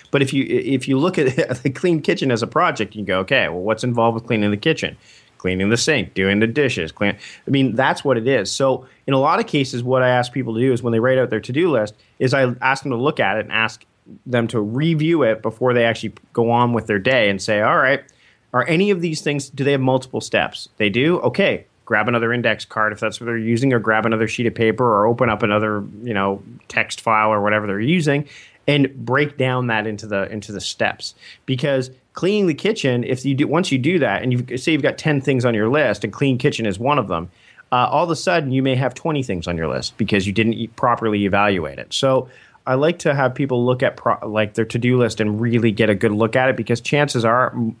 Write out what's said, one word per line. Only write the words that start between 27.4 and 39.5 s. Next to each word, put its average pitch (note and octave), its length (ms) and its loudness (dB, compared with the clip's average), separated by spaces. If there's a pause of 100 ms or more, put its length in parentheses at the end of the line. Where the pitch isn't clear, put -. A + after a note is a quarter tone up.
whatever G#2 240 0
they're G2+ 140 -4
using, D3 480 0 (400)
and C#3+ 260 2 (100)
break C#3+ 340 0
down B2+ 280 -2
that A2 220 -2
into G#2+ 180 -8
the, G2 240 -4
into G#2+ 220 -10
the G2 80 -8
steps. - 560 -6 (300)
Because C3 440 -2 (240)
cleaning G3 320 0
the D#3+ 80 2
kitchen, C#3 500 0
if B2+ 200 -4
you C#3 100 2
do, C3 140 0
once E3 240 0
you C3+ 60 2
do D#3+ 200 0
that, G#2+ 240 0
and B2+ 80 -2
you B2 280 -2
say - 120 -2
you've D3+ 120 2
got D3 160 0
ten D3 200 0
things C3 280 0
on A#2 80 2
your A2 160 0
list, C3 340 0
and G#2 80 -6
clean C3+ 240 0
kitchen A#2+ 300 -2
is G2 120 -2
one C#3 200 0
of G#2 100 -2
them, E2+ 220 -4 (420)
uh, B2 180 4
all D3+ 140 2
of E3+ 60 -2
a D#3+ 60 -2
sudden E3 360 0
you C3 100 2
may C3+ 120 2
have B2+ 180 0
twenty D3+ 300 -4
things F2+ 260 -6
on F2 80 -2